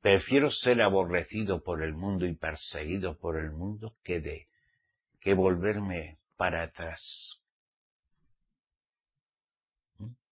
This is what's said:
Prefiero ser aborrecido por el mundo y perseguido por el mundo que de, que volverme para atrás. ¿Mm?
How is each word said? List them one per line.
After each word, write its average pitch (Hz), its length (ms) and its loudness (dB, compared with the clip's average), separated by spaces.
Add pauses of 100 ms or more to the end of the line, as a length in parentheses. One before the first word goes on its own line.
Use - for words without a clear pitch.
Prefiero 123 500 4
ser 120 320 4
aborrecido 95 800 2
por 80 220 -4
el 80 100 -4
mundo 92 320 -2
y 85 80 -2
perseguido 80 800 -6
por 82 220 -4
el 78 140 -4
mundo 107 500 -8
que 87 180 -2
de, - 280 -10 (720)
que 98 140 4
volverme 92 840 0 (180)
para 85 280 0
atrás. - 760 -12 (2500)
¿Mm? 110 140 -12 (200)